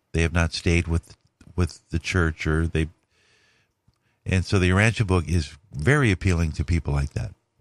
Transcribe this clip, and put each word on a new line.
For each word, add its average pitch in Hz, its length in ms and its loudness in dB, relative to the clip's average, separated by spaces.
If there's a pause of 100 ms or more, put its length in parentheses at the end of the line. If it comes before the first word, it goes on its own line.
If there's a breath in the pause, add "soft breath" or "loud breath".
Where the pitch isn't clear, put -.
(140)
they 82 100 2
have 82 100 0
not 82 200 0
stayed 85 340 0
with, 82 280 -4 (400)
with - 360 -4
the 85 80 -4
church, 82 480 -2
or 80 180 0
they, 80 240 -2 (1400 soft breath)
and 92 180 0
so 101 140 0
the 90 140 2
Urantia 107 340 2
book 90 240 0
is 85 260 -2 (160)
very 123 400 2
appealing 85 420 0
to - 120 -6
people 80 280 -2
like 71 200 -2
that. - 180 -8 (300)